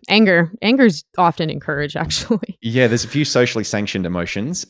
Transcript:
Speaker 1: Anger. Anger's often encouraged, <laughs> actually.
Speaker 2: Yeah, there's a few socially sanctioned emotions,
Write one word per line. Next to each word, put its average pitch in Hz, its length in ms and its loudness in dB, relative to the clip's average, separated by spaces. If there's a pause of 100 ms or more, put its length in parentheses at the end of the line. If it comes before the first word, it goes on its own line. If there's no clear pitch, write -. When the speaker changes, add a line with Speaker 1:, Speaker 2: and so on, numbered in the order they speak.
Speaker 1:
Anger. 185 400 4 (140)
Anger's 226 420 4 (140)
often 170 320 0
encouraged, 147 460 -6
<laughs> 151 80 -4
actually. 175 580 -4
Speaker 2:
Yeah, 120 240 2
there's 113 180 2
a - 40 -12
few 147 160 -2
socially 123 400 0
sanctioned 101 420 -4
emotions, 90 640 -6